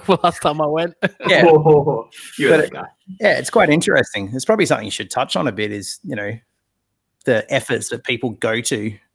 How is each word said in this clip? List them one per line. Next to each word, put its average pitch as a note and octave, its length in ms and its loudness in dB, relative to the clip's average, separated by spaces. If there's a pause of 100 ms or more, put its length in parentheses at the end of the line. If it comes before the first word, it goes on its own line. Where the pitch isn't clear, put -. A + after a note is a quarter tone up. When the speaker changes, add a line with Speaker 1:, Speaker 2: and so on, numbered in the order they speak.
(180)
Speaker 1:
<laughs> - 40 -10
last E3+ 200 -2
time D3+ 180 -2
I D3+ 60 0
went. E3 280 -2 (320)
Speaker 2:
Yeah. F3 180 4
Speaker 3:
<laughs> E3+ 60 8
Oh, D3 580 4 (300)
you're D3 120 2
Speaker 2:
But E3 80 6
Speaker 3:
that D3 80 2
Speaker 2:
it, - 60 -6
Speaker 3:
guy. - 140 -12 (340)
Speaker 2:
yeah, F#3 180 2
it's B2+ 120 -6
quite G3 180 4
interesting. C#3 640 0
It's C3 120 -6
probably G#3+ 220 2
something A#2 180 -2
you G2 80 -8
should - 180 -10
touch - 260 -4
on F#2 120 -2
a A2 40 -4
bit G#2 200 -6
is, G2+ 320 -10
you F#3+ 120 -10
know, G#2 220 -8 (840)
the A2+ 280 0
efforts A#2+ 380 -4
that A#2 140 -10
people B2 260 -4
go A2+ 300 -4
to G#2+ 360 -6 (180)